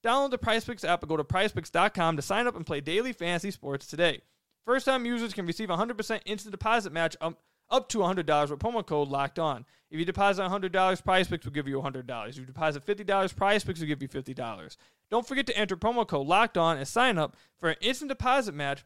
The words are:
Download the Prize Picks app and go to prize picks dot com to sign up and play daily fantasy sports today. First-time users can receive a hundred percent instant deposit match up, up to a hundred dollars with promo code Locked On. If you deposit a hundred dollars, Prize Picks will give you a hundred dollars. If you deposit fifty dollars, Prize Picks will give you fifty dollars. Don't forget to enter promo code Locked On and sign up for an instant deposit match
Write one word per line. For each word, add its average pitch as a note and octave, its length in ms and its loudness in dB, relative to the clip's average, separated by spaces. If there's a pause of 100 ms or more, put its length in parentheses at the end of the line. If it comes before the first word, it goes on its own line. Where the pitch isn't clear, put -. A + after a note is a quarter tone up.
Download C4+ 280 2
the B3 80 -2
Prize A3+ 260 0
Picks A#3 180 -10
app E3+ 200 2
and D#3 60 -12
go D#3+ 80 2
to D3+ 60 0
prize G3+ 280 0
picks - 180 -8
dot F#3+ 240 2
com E3 220 2
to C#3+ 80 -4
sign A3+ 240 0
up A#3+ 80 -2
and E3+ 100 -8
play D3 160 -4
daily G#3 320 -2
fantasy F3 380 -2
sports C#3 340 -8
today. D#3 360 0 (440)
First-time C4 400 2
users A#3 280 -2
can F#3+ 120 -6
receive F#3 240 -4
a E3+ 80 0
hundred A3+ 200 -2
percent A3 280 -4
instant G#3 260 -8
deposit G#3+ 400 0
match E3 300 0
up, D#3+ 180 -6 (300)
up B3+ 200 2
to A3 120 0
a F#3+ 40 4
hundred F#3 200 2
dollars D3 260 2
with C#3+ 80 -6
promo A3+ 260 -2
code D3 220 0
Locked C#3 320 -2
On. C#3+ 260 -2 (240)
If D#3 100 -6
you E3+ 60 0
deposit F#3+ 380 2
a F3+ 60 0
hundred F#3+ 220 -2
dollars, F#3 280 4
Prize F#3 280 4
Picks E3+ 180 -6
will C#3+ 80 -8
give C#3+ 140 -4
you C3+ 120 -2
a - 20 -2
hundred C3 240 -6
dollars. A#2+ 300 -8
If C3 60 -14
you B2+ 40 -12
deposit D3 380 -2
fifty G#3 200 -2
dollars, G3 300 2
Prize G3 300 4
Picks E3 160 -4
will D#3 80 -4
give C#3+ 140 -2
you C3+ 60 -6
fifty C3 260 -8
dollars. G#2+ 440 -10 (320)
Don't A#3 180 0
forget C4+ 200 -2
to A3+ 100 -2
enter G3 200 0
promo A3+ 300 0
code C#3 200 -2
Locked G3 300 4
On E3 200 4
and C#3 100 -6
sign A#3+ 300 2
up D3+ 200 -2 (220)
for E3+ 100 0
an D3+ 120 0
instant C4 280 -2
deposit B3+ 460 0
match C#3 300 -4